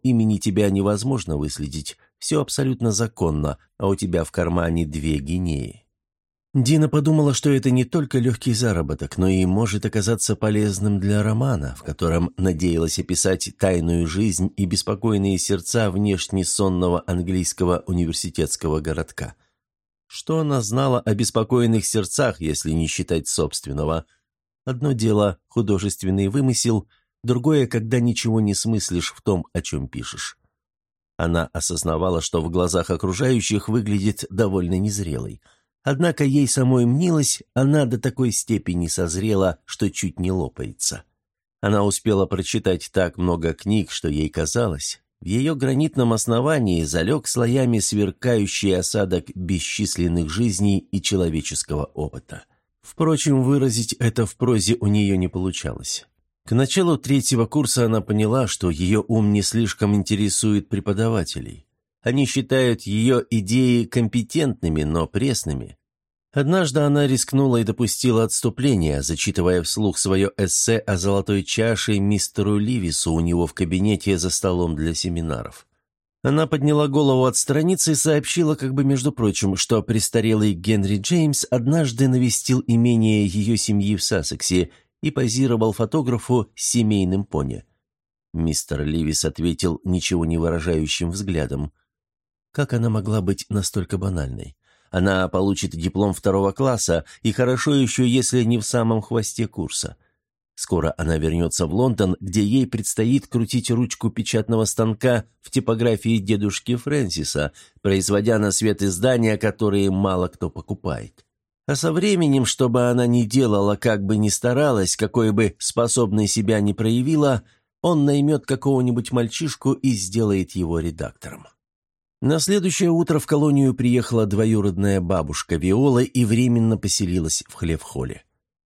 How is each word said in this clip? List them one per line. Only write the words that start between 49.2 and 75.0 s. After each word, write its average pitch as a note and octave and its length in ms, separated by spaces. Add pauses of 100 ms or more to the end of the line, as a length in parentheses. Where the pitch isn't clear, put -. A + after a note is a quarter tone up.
бесчисленных F2 960
жизней G2 500
и - 220
человеческого D#2 840
опыта. - 580 (380)
Впрочем, D3+ 600
выразить B2+ 500
это A#2 320
в - 100
прозе A2+ 460
у G#2 60
неё G2+ 280
не F#2 140
получалось. - 760 (400)
К - 60
началу C#3 460
третьего B2+ 480
курса B2 400
она A2 160
поняла, G#2+ 460
что F#2 220
её F2+ 380
ум A2 240
не G#2 100
слишком G#2 540
интересует G#2 720
преподавателей. G2+ 960 (400)
Они C3 220
считают B2+ 580
её A2+ 460
идеи A#2+ 540
компетентными, A2+ 1000
но D#2 240
пресными. G2+ 680 (600)
Однажды D3+ 440
она C#3+ 260
рискнула C3 500
и A2+ 60
допустила A2+ 600
отступление, G#2 800
зачитывая F2 640
вслух G2+ 340
своё G2 400
эссе G#2+ 400
о G2+ 180
золотой G2 460
чаше A2 560
мистеру G#2 640
Ливису G#2 520
у D#2+ 100
него E2+ 260
в - 80
кабинете F#2+ 640
за F2 100
столом F2 460
для D#2+ 180
семинаров. E2 720 (560)